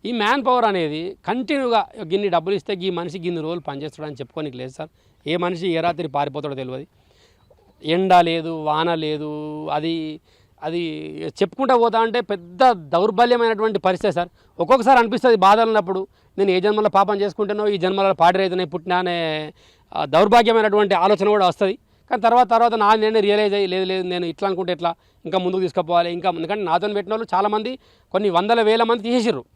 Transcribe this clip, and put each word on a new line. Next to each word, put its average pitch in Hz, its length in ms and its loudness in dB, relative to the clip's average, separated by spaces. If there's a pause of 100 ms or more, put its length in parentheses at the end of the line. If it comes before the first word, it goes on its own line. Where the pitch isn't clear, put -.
ఈ 226 80 -6
మ్యాన్ 233 340 0
పవర్ 247 180 2
అనేది 170 520 -2 (100)
కంటిన్యూగా 240 600 -2 (160)
గిన్ని 196 260 -2
డబ్బులు 175 260 0
ఇస్తే 202 200 -6
ఈ 185 160 -4
మనిషి 175 280 -8
గిన్ని 170 240 -6
రోజులు 165 180 -6
పనిచేస్తాడని 147 540 -12
చెప్పుకోనికి 135 420 -12
లేదు 127 160 -12
సార్. 156 160 -14 (380)
ఏ 160 100 -2
మనిషి 180 320 -4
ఏ 165 120 0
రాత్రి 165 280 -2
పారిపోతాడో 143 460 -4
తెలియదు. 131 320 -10 (1000)
ఎండ 180 300 2
లేదు, 165 340 2
వాన 160 460 -2
లేదు, 151 720 -6
అది, 156 520 -6 (420)
అది 165 180 -6 (600)
చెప్పుకుంటా 254 340 0
పోతా 226 240 2
అంటే 226 200 0
పెద్ద 185 520 0
దౌర్బల్యమైనటువంటి 214 1040 0
పరిస్థితి 185 360 0
సార్. 175 140 -2 (320)
ఒక్కొక్కసారి 247 380 4
అనిపిస్తుంది 233 380 4
బాధలు 208 300 6
ఉన్నప్పుడు, 190 400 -2 (320)
"నేను 196 120 2
ఏ 185 100 2
జన్మలో 208 280 2
పాపం 196 320 4
చేసుకుంటానో 208 480 -2
ఈ 202 100 0
జన్మలో 190 360 2
పాడి 175 240 4
రైతునే 185 260 -2
పుట్టినా" 170 320 -4
అనే, 165 560 -4 (420)
ఆ, 151 100 -2
దౌర్భాగ్యమైనటువంటి 208 880 4
ఆలోచన 190 340 2
కూడా 202 200 2
వస్తది. 196 300 -2 (320)
కానీ 220 120 -2
తర్వాత, 233 280 4
తర్వాత 233 240 4
నా 214 200 4
నేనే 220 260 2
రియలైజ్ 202 340 2
అయ్యి, 202 120 0
"లేదు, 185 180 -2
లేదు, 185 240 -4
నేను 180 180 -4
ఇట్లా 180 220 -6
అనుకుంటే 180 240 -4
ఎట్లా, 170 220 -4 (300)
ఇంకా 185 140 -2
ముందుకు 185 220 -2
తీసుకుపోవాలి, 175 520 0
ఇంకా", 175 160 -4
ఎందుకంటే 170 360 -4
నాతో 175 240 0
పెట్టిన 202 260 -4
వాళ్ళు 220 200 -6
చాలామంది 208 440 -2 (340)
కొన్ని 202 180 0
వందల 208 320 2
వేల 226 200 4
మంది 226 200 0
తీసేసిర్రు. 226 420 -2 (120)